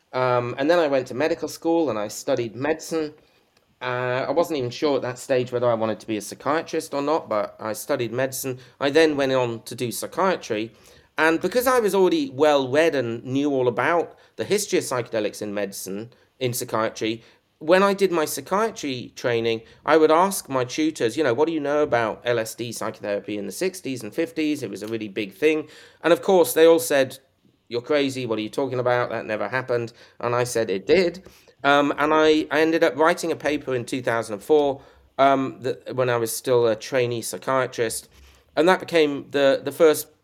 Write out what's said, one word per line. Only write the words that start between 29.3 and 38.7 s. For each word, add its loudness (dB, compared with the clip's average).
happened." -4
And -2
I 2
said, -2
"It -4
did." 2
Um, 4
and 2
I, 4
I 2
ended 2
up 2
writing 2
a -4
paper -4
in -4
two -6
thousand -2
and -10
four, 2
um, 2
that, -8
when 0
I 2
was -2
still 2
a 2
trainee -2
psychiatrist. -4
And 2
that 4